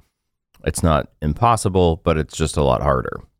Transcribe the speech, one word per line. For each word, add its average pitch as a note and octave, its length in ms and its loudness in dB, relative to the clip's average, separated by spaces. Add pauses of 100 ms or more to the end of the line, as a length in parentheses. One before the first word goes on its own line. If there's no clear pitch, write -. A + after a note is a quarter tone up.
(640)
It's - 180 -4
not D#2 300 2 (100)
impossible, F2+ 800 0
but D#2+ 140 0
it's D2+ 200 -6
just D#2 200 -4
a D#2 60 0
lot B1 200 2
harder. C2+ 380 -2 (200)